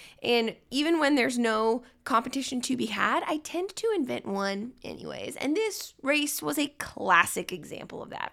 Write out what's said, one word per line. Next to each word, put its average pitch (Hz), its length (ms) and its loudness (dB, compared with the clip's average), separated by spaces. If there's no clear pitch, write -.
And 233 320 2
even 294 320 2
when 294 140 6
there's 247 220 2
no 226 460 2
competition 254 560 0
to 254 160 -2
be 233 80 -2
had, 214 420 2
I 311 120 -2
tend 349 360 -6
to 453 180 0
invent 254 320 -2
one 196 460 -2
anyways. - 540 -10
And 294 220 0
this 440 440 -4
race 294 400 0
was 294 160 -2
a 294 220 0
classic 185 720 2
example - 500 -12
of - 100 -14
that. - 220 -8